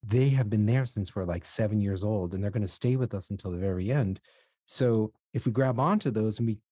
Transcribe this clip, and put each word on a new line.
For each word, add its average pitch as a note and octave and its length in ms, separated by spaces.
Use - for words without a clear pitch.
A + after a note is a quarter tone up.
they A#2+ 280
have C3 200
been G#2+ 160
there B2+ 200
since G2+ 280
we're, F#2+ 100
like, E2+ 200
seven G#2+ 360
years G2 220
old, G2 320
and F#2+ 80
they're G2+ 80
gonna G#2 160
stay B2 300
with B2+ 180
us F#2+ 160
until F#2+ 200
the F2 80
very F#2 340
end. G#2+ 280
So A2+ 460
if - 140
we B2+ 60
grab B2 260
onto E3 320
those A2 280
and A#2 100
we G#2+ 100